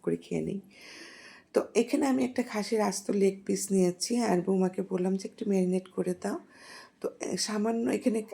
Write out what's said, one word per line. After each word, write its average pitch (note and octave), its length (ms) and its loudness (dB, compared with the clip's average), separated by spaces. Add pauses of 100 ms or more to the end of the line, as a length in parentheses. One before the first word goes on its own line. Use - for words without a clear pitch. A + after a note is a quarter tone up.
করে E3+ 140 -2
খেয়ে E3+ 260 -4
নিই। G3 180 -6 (920)
তো - 220 2
এখানে D4 320 2
আমি C4 180 2
একটা B3 180 0
খাসির G#3+ 380 -2
আস্ত G3+ 300 -2
লেগ G3 360 2
পিস F#3+ 260 -2
নিয়েছি F#3 440 4
আর G3+ 240 2
বৌমাকে F#3 420 2
বললাম F#3+ 340 0
যে, F#3+ 120 -8
"একটু G#3 220 -4
ম্যারিনেট F#3 380 2
করে F3+ 320 -4
দাও।" G#3+ 180 -4 (600)
তো, - 100 -4 (100)
এ, - 160 -4
সামান্য A3+ 540 0
এখানে A3 320 0 (100)